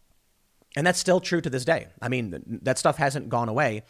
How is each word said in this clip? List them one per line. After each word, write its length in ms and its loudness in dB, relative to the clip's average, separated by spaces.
And 120 2
that's 120 4
still 200 4
true 220 0
to 80 -4
this 160 -4
day. 220 0
I 80 -4
mean, 220 -2
th-, 120 -10
that 160 0
stuff 200 2
hasn't 300 0
gone 220 0
away. 400 0